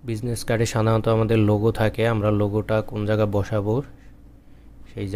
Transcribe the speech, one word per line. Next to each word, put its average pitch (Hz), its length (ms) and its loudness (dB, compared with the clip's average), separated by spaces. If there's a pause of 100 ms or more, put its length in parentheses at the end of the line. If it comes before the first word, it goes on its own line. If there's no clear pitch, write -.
বিজনেস 117 400 -6
কার্ডে 117 260 2
সাধারণত 110 320 2 (120)
আমাদের 113 220 2 (100)
লোগো 107 200 2 (100)
থাকে, 110 240 0 (100)
আমরা 107 160 0 (120)
লোগোটা 104 360 0 (140)
কোন 107 80 -6 (100)
জায়গায় 107 280 2
বসাবো 104 360 -2 (1160)
সেই 101 240 -8